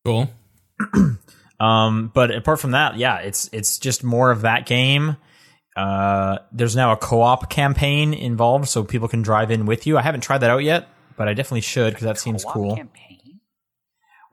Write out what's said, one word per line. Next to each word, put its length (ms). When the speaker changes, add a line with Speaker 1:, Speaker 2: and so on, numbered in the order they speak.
Speaker 1:
Cool. 240
Speaker 2:
<clears throat> 400
Um, 540
but 220
apart 240
from 120
that, 260
yeah, 220
it's, 340
it's 260
just 240
more 280
of 100
that 240
game. 500
Uh, 640
there's 240
now 160
a 60
co-op 520
campaign 640
involved, 540
so 160
people 240
can 140
drive 280
in 160
with 220
you. 100
I 40
haven't 200
tried 180
that 100
out 140
yet, 260
but 140
I 40
definitely 280
should 320
'cause 100
that 140
seems 260
Speaker 3:
Co-op 100
Speaker 2:
cool. 220
Speaker 3:
campaign? 640